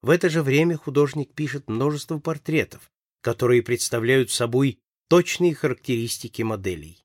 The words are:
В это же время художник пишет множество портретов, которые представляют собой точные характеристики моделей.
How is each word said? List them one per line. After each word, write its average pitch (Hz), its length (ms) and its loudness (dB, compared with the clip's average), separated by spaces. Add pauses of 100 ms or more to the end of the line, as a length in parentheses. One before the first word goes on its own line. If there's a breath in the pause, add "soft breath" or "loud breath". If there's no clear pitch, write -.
В 117 80 2
это 175 180 4
же 160 140 -2
время 151 340 2
художник 143 560 -2
пишет 143 340 -8
множество 143 520 -2
портретов, 156 720 -4 (300)
которые 120 400 2
представляют 120 680 0
собой 123 480 0 (300)
точные 175 440 4
характеристики 120 880 -4
моделей. 92 640 -6